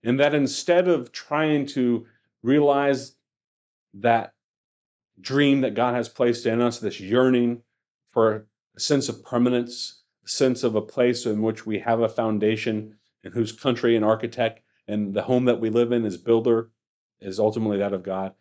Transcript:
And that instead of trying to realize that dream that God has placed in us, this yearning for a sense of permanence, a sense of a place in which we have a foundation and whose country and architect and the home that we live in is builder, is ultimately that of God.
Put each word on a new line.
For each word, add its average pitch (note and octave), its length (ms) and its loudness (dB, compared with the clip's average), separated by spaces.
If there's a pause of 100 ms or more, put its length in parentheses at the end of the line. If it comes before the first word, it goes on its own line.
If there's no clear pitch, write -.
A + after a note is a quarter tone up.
And B2+ 140 2
that D3 140 4
instead E3+ 520 2
of D3 260 0
trying D3+ 560 -2
to A#2+ 380 -2 (360)
realize C#3 720 0 (800)
that A2+ 400 0 (840)
dream C#3 420 2
that A2 120 -2
God A#2+ 200 0
has A#2+ 160 -4
placed A#2+ 340 0
in A2+ 160 0
us, A#2+ 180 0
this G#2 220 -8
yearning A#2+ 640 2 (500)
for A2 340 2 (300)
a - 40 -14
sense C3+ 280 0
of A2+ 160 -10
permanence, B2 760 -2 (220)
a - 40 -18
sense B2+ 340 0
of A2 140 0
a G#2 60 0
place B2 420 -2
in G#2+ 160 -2
which A2 240 -4
we G#2+ 140 -4
have A#2 220 0
a A2+ 80 0
foundation A2 880 -2 (280)
and F#2 80 -16
whose A2 180 -2
country A#2+ 460 0
and G#2+ 80 0
architect A2 560 -2 (260)
and G#2 280 -4
the G2+ 80 -2
home B2+ 240 0
that A2+ 140 2
we A2 100 -2
live A#2 200 2
in A#2+ 140 0
is F#2 140 -6
builder, A2+ 520 2 (500)
is G2 200 -8
ultimately A2 380 0
that G2+ 160 -2
of F#2 80 -6
God. F#2+ 380 -6